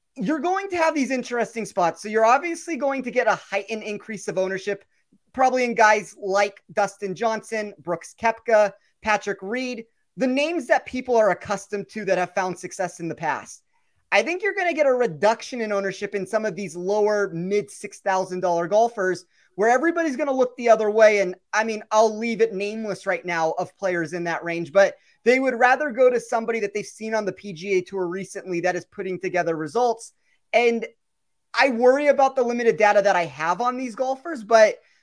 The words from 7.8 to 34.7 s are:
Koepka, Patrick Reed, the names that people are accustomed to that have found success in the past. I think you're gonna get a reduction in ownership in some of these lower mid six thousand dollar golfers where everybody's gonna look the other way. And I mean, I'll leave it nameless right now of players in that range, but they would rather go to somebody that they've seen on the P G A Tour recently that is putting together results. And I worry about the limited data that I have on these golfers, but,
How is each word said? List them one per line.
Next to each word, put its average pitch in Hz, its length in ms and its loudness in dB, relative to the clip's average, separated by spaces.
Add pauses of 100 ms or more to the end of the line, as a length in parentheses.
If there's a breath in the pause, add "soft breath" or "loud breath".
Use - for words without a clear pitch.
Koepka, 226 520 2 (280 soft breath)
Patrick 208 400 -2
Reed, 240 440 -6 (320)
the 247 100 0
names 285 400 -2
that 302 180 2
people 247 300 -4
are 214 140 4
accustomed 196 600 -6
to 214 160 -10
that 185 120 0
have 180 160 -4
found 180 260 -4
success 175 400 -10
in 165 80 -8
the 147 80 -6
past. 143 480 -6 (480)
I 202 120 4
think 349 180 -4
you're 403 140 -2
gonna 349 180 -2
get 294 140 2
a 262 40 4
reduction 226 720 0
in 214 100 -4
ownership 196 440 -4
in 190 100 -4
some 220 180 -2
of 196 120 -4
these 175 200 -8
lower 202 540 0
mid 185 400 -4
six - 300 -18
thousand 190 400 -2
dollar 175 280 -2
golfers 208 580 0 (280)
where 214 160 2
everybody's 320 460 2
gonna 285 160 -4
look 254 260 0
the 233 120 -2
other 214 200 6
way. 214 300 6
And 185 160 0 (180)
I 214 100 2
mean, 220 280 -4
I'll 214 260 4
leave 226 240 -2
it 226 100 2
nameless 208 540 -6
right 180 180 -4
now 165 360 0
of - 180 -8
players 175 360 -4
in 175 100 -6
that 165 200 -4
range, 170 280 -6
but 196 240 4 (300 soft breath)
they 254 140 6
would 262 140 0
rather 254 380 2
go 254 180 4
to 240 100 0
somebody 226 420 -4
that 202 120 -6
they've 208 100 -6
seen 220 300 -10
on 214 100 -2
the 185 80 -4
P 196 220 -12
G 190 200 -6
A 185 80 2
Tour 185 260 -6
recently 180 540 -8
that 180 140 0
is 165 100 -8
putting 185 340 -8
together 175 360 -2
results. 226 580 -2 (400)
And 233 340 2 (640)
I 262 160 4
worry 254 380 4
about 269 280 4
the 254 80 2
limited 233 340 0
data 208 260 6
that 196 120 4
I 175 100 0
have 160 360 -4
on 247 160 -2
these 254 180 -8
golfers, 262 480 -6
but, 214 360 6 (240)